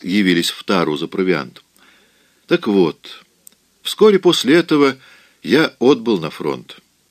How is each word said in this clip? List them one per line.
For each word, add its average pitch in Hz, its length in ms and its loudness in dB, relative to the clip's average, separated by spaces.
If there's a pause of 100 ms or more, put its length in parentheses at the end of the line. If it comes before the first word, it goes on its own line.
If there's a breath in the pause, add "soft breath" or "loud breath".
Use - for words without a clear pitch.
явились 87 460 0
в - 160 -14
Тару 80 320 -2
за 80 100 -8
провиантом? 87 560 -4 (840 soft breath)
Так 170 200 -2
вот, - 560 -2 (580)
вскоре 208 380 2
после 160 360 2
этого 143 420 2 (440 soft breath)
я 135 380 0
отбыл 117 400 0
на 78 100 -8
фронт. 69 500 -10 (320)